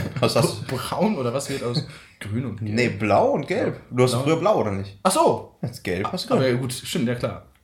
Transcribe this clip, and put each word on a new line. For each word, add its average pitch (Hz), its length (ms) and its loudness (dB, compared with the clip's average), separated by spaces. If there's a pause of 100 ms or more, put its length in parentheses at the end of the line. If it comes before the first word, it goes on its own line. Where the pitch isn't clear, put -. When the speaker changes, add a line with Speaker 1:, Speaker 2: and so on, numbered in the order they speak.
(200)
Speaker 1:
hast, 117 160 4
hast - 320 2
Speaker 2:
Braun 156 500 -2
oder 120 160 -2
was 139 160 -4
wird 135 140 -4
aus 120 220 -2 (340)
Grün 107 260 -4
und 104 140 -8
Gelb? 107 140 -4
Speaker 1:
Nee, 117 160 2
blau 104 420 4
und 170 160 -2
Gelb. - 280 -2
Speaker 2:
Ja. - 60 -16 (140)
Speaker 1:
Du 123 80 6
hast 127 80 4
Speaker 2:
Blau. 120 120 0
Speaker 1:
früher 151 140 4
blau, 185 240 2
oder 104 100 0
nicht? 98 320 -6
Speaker 2:
Ach 185 80 4
so. 302 500 2
Speaker 1:
Jetzt - 220 -8
gelb, 95 280 -2
hast 180 180 -6
du 269 40 0
Speaker 2:
Aber 175 100 4
Speaker 1:
grün. 127 120 2
Speaker 2:
ja, 123 40 0
gut, 127 140 -4
stimmt, - 340 -4
ja 123 80 0
klar. 113 300 -6 (180)